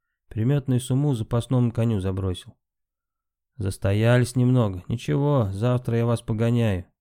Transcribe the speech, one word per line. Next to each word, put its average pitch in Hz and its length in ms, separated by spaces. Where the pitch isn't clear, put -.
Перемётную 131 500
суму 135 360
запасному 120 580
коню 113 260
забросил. 95 560
"Застоялись 110 800
немного. 123 500
Ничего, 143 640
завтра 117 480
я 117 80
вас 117 160
погоняю". 113 640